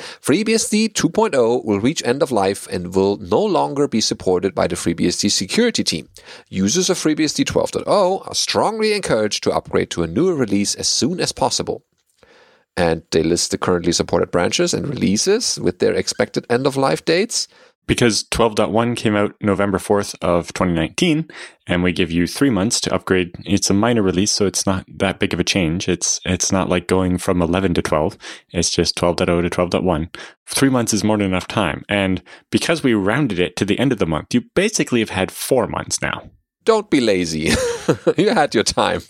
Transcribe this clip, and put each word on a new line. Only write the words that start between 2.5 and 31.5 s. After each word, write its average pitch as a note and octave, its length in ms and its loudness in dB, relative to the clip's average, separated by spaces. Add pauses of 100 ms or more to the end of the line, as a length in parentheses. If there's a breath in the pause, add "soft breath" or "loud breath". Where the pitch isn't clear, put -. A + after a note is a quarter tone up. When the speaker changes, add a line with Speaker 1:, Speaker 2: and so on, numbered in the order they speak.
Speaker 1:
and F2+ 260 -6
will G2 240 2
no G2+ 240 0
longer D3 460 0
be A2+ 120 0
supported F#2 540 0
by F#2 140 0
the F2 80 -6
FreeBSD F2 540 0
security A2+ 540 0
team. D#2 240 -6 (400 loud breath)
Users G#2 400 0
of F3+ 80 0
FreeBSD D3+ 500 0
twelve - 260 0
dot - 140 -4
oh F#3+ 400 2
are - 80 -10
strongly G#3+ 600 0
encouraged A2+ 500 -2
to - 80 0
upgrade - 380 -2
to F2 120 -2
a E2 40 -2
newer C#3+ 280 0
release G2+ 420 0
as - 120 -4
soon D#3+ 320 0
as - 120 -2
possible." - 520 -2 (920 soft breath)
And E2 340 2
they E2 120 2
list E2+ 280 0
the F#2+ 80 -2
currently F2 340 0
supported F2 380 0
branches G#2+ 420 0
and - 160 -4
releases G3 720 0
with G2 220 -2
their G2+ 140 2
expected - 540 -2
end-of-life C3+ 560 0
dates. F3+ 440 0 (400 soft breath)
Speaker 2:
Because - 360 2
twelve A2+ 300 2
dot G2+ 160 2
one A#2 240 2
came G#2+ 220 0
out G#2 240 0
November G2+ 380 2
fourth G2+ 420 0
of F2 320 0
twenty F2+ 220 0
nineteen, D3+ 520 0 (400 loud breath)
and F2 160 0
we F2+ 80 2
give E2 200 0
you E2+ 160 0
three C#3 240 0
months G#2 320 0
to - 120 -2
upgrade. F#2 400 0 (120)
It's F#2+ 240 2
a - 20 2
minor A2+ 300 2
release, F#2 280 2
so - 140 0
it's - 220 -2
not F#2+ 180 0 (140)
that F#2+ 200 0
big - 140 0
of E2+ 80 0
a F2 40 0
change. F2 440 0
It's, - 380 -2
it's - 260 -2
not F#2 160 0
like F2 180 0
going F#2 300 2
from F2+ 240 0
eleven F2 320 2
to E2+ 80 0
twelve. D#2+ 380 0 (320 loud breath)
It's F2 180 0
just - 260 0
twelve F2 220 0
dot F2+ 140 2
oh F2 100 2
to F2 80 0
twelve F2 220 -2
dot F#2 140 0
one. E2 260 0 (360 loud breath)
Three - 220 2
months B2 240 0
is G2+ 100 2
more G#2+ 140 2
than G2+ 120 0
enough F#2 200 -2
time. F2+ 400 -2